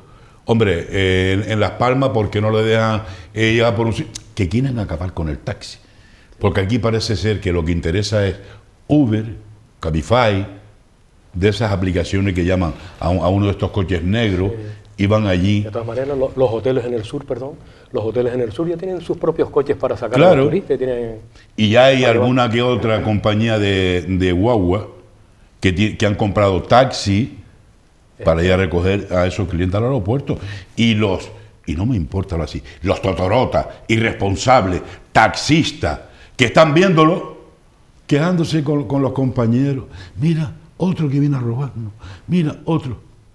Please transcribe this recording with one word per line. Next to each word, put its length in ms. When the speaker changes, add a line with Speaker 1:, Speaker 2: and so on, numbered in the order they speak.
Speaker 1:
hombre, 440
eh, 560
en, 60
en 80
Las 120
Palmas, 420
porque 280
no 100
le 120
dejan, 400
eh, 200
llegar 220
por 120
un 60
sitio, 180
que 120
quieren 320
acabar 340
con 160
el 100
taxi. 400
Porque 220
aquí 180
parece 360
ser 260
que 100
lo 140
que 60
interesa 560
es 80
Uber, 380
Cabify, 680
de 160
esas 220
aplicaciones 600
que 120
llaman 280
a 100
un, 100
a 80
uno 200
de 40
estos 200
coches 320
negros, 480
Speaker 2:
Sí. 520
Speaker 1:
y 40
van 200
allí. 340
Speaker 2:
De 100
todas 160
maneras, 300
lo-, 180
los 160
hoteles 340
en 80
el 100
sur, 220
perdón, 280
los 120
hoteles 300
en 80
el 100
sur 180
ya 80
tienen 240
sus 160
propios 320
coches 260
para 220
sacar 200
Speaker 1:
Claro. 160
Speaker 2:
a 40
los 80
turistas, 320
tienen 400
Speaker 1:
Y 160
ya 140
hay 160
Speaker 2:
para 120
llevar. 100
Speaker 1:
alguna 260
que 120
otra 420
compañía 560
de, 480
de 240
guagua 560
que 140
ti-, 240
que 80
han 100
comprado 480
taxi 760
para 200
ir 80
a 60
recoger 540
a 160
esos 200
clientes 280
al 100
aeropuerto. 520
Y 200
los, 340
y 80
no 100
me 100
importa 420
lo 60
así, 180
los 200
totorotas, 640
irresponsables, 920
taxistas, 880
que 100
están 280
viéndolo, 640
quejándose 560
con, 240
con 160
los 100
compañeros. 720
"Mira, 320
otro 320
que 100
viene 180
a 20
robarnos. 520
Mira, 280
otro". 340